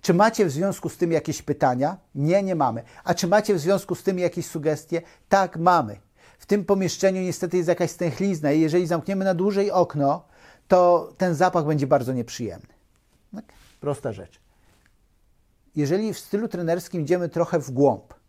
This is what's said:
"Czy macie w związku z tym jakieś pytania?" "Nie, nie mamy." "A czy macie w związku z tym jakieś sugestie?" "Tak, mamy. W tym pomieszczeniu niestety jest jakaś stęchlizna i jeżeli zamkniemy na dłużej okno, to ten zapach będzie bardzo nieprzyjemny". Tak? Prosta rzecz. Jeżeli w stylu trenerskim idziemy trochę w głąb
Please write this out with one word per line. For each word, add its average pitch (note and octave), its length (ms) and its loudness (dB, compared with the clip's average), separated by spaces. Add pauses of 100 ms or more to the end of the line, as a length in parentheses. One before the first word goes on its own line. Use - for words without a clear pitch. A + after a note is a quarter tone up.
"Czy F#3 120 0
macie G#3+ 320 4
w D#3 60 0
związku E3+ 380 -4
z - 80 -16
tym F3 140 0
jakieś D#3 300 -4
pytania?" D3 560 -2 (180)
"Nie, E3 280 0
nie F#3 120 -2
mamy." A#2+ 280 -2 (200)
"A F3+ 100 -2
czy F3 140 -2
macie G#3 280 2
w E3+ 40 -2
związku F3+ 360 -2
z - 80 -18
tym F#3 160 -2
jakieś F3 260 -2
sugestie?" D#3 560 -4 (280)
"Tak, F#3+ 280 2
mamy. D#3+ 420 2 (400)
W - 60 -20
tym G3+ 200 0
pomieszczeniu F#3+ 560 0
niestety F3+ 360 -4
jest F3 120 0
jakaś F3 220 0
stęchlizna E3 600 -2
i D#3 100 4
jeżeli E3 260 2
zamkniemy F#3+ 380 -2
na F#3+ 80 2
dłużej G3 380 0
okno, E3+ 540 0 (420)
to F3 500 6
ten F3+ 180 0
zapach F3 300 2
będzie D3 220 0
bardzo C3 260 2
nieprzyjemny". A#2 600 -8 (600)
Tak? A3 100 -14 (360)
Prosta C#3 320 -4
rzecz. F#2+ 260 -18 (1400)
Jeżeli F3+ 380 -2
w - 60 -12
stylu G#3+ 280 -6
trenerskim F3 540 -4
idziemy E3+ 280 0
trochę E3 300 -2
w C3+ 120 -10
głąb B2+ 420 0 (160)